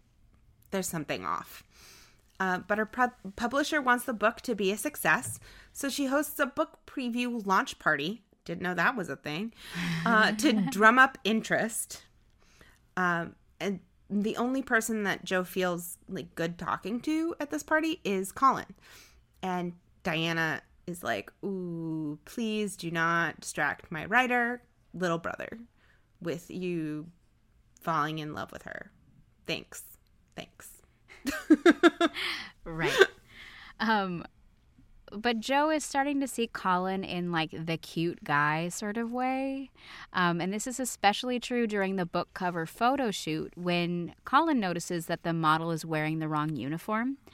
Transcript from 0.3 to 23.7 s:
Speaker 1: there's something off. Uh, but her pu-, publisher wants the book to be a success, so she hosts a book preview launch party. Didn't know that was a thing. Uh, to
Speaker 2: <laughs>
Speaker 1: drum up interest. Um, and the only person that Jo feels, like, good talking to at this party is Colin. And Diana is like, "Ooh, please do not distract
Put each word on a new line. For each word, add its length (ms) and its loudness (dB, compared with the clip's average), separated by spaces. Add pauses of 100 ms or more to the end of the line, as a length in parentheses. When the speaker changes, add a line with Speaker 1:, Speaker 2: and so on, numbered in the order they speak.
Speaker 1:
there's 160 -2
something 360 -4
off. 380 -6 (800)
Uh, 180 0
but 200 -2
her 80 0
pu-, 500 -2
publisher 440 0
wants 240 2
the 80 -4
book 280 0
to 160 -2
be 160 2
a 40 -2
success, 600 0 (340)
so 160 -4
she 180 -2
hosts 340 0
a 60 2
book 400 -4
preview 600 -2
launch 320 2
party. 440 0 (220)
Didn't 180 -8
know 120 -2
that 220 2
was 120 -4
a 80 -6
thing. 380 -6 (500)
Uh, 280 6
to 200 4
Speaker 2:
<laughs> 200 2
Speaker 1:
drum 260 8
up 240 8
interest. 800 -2 (920)
Um, 380 0 (240)
and 220 -4 (280)
the 280 0
only 260 0
person 400 2
that 220 0
Jo 180 0
feels, 560 -4 (100)
like, 280 -10
good 220 -4
talking 420 -4
to 400 0
at 100 -6
this 140 -6
party 400 0
is 260 -2
Colin. 360 2 (760)
And 300 -2 (320)
Diana 560 0 (260)
is 160 -8
like, 300 -4 (120)
"Ooh, 800 -4
please 520 -2
do 160 -6
not 480 0
distract 500 -4